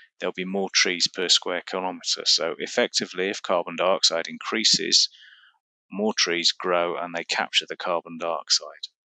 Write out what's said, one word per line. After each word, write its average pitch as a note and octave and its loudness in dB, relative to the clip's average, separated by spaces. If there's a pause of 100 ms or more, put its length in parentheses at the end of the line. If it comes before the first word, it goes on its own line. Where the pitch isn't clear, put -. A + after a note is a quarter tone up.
(200)
there'll F#2 -4
be F#2 -6
more F#2+ -2
trees F2+ 2
per F2 -4
square F2+ 2
kilometre. F2+ -4
So D#2 2
effectively, F#2+ 0
if G#2 -6
carbon E2+ 0
dioxide F2 2
increases, F2 2 (840)
more G#2 0
trees E2+ 2
grow F2 0
and E2+ -6
they E2+ -4
capture - 0
the D#2+ -8
carbon E2+ -4
dioxide. D2+ -4 (220)